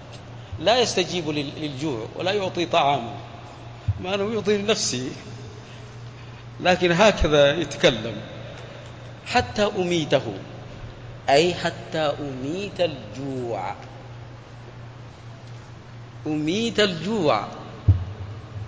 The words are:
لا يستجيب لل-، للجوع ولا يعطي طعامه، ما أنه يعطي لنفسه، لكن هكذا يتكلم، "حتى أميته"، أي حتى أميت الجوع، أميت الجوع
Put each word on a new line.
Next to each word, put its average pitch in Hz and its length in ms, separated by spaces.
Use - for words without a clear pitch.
لا 208 200
يستجيب 180 500
لل-، 147 320
للجوع 135 460
ولا 180 160
يعطي 185 340
طعامه، 139 460
ما 185 140
أنه 208 200
يعطي 208 240
لنفسه، 196 520
لكن 175 320
هكذا 156 640
يتكلم، 117 600
"حتى 240 360
أميته"، 165 440
أي 160 260
حتى 160 680
أميت 147 600
الجوع، 123 920
أميت 165 540
الجوع 170 640